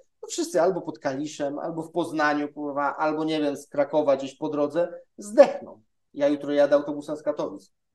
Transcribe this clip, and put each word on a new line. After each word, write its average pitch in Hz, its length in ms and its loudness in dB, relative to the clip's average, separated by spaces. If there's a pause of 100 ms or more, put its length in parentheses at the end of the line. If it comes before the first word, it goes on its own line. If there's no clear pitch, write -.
(200)
to 415 60 -14
wszyscy - 360 -2
albo 175 200 2
pod 151 160 -10
Kaliszem, 143 600 -4
albo 165 240 -6
w 160 80 -14
Poznaniu, 147 640 0
kurwa, 143 440 -4
albo, 156 280 -2
nie 156 160 0
wiem, 139 160 0
z - 120 -16
Krakowa 143 480 2
gdzieś 135 200 -8
po 156 120 -6
drodze 147 400 0 (300)
zdechną. 220 640 4 (320)
Ja 143 140 2
jutro 143 240 0
jadę 143 240 6
autobusem 147 400 -4
z - 60 -16
Katowic. - 500 -6 (220)